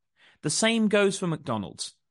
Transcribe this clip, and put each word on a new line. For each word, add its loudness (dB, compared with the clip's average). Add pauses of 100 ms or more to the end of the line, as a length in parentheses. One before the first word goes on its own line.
(420)
The -4
same 2
goes 2
for -4
McDonald's. -6 (160)